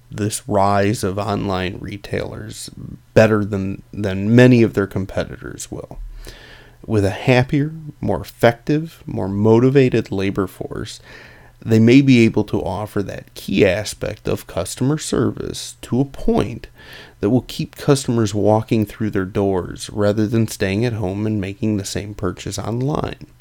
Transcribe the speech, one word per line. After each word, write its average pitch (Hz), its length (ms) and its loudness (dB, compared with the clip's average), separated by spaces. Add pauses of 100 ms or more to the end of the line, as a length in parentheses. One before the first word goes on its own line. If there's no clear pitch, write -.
(120)
this - 360 -6
rise 101 560 2
of 95 140 -4
online 101 600 -4
retailers 107 920 -10 (440)
better 107 320 4
than, 98 360 -6 (100)
than 101 440 -2
many 123 280 8
of 107 100 2
their 98 140 0
competitors - 840 -8
will. - 280 -14 (840)
With 104 200 0
a 98 60 0
happier, 135 640 2 (280)
more 104 200 -2
effective, - 840 -2
more 101 220 -6
motivated 117 840 4
labor 98 360 -2
force, - 520 -10 (640)
they 110 180 2
may 120 220 8
be 127 240 6
able 107 200 0
to 78 180 -4
offer 98 400 -6
that - 300 -12
key - 320 2
aspect 101 640 -4
of 98 200 -4
customer 131 500 -4
service - 840 -4
to 120 180 -2
a 139 60 2
point 135 640 -2 (520)
that 101 100 0
will 123 180 2
keep - 280 -8
customers 117 580 0
walking 107 520 2
through 104 240 -6
their 95 160 -2
doors 98 640 -4
rather 104 360 0
than 113 220 0
staying 101 380 -2
at 120 80 -2
home 104 340 -4
and 107 140 -2
making 101 360 -2
the 95 80 -6
same 101 280 -8
purchase - 440 -6
online. 123 680 -6 (140)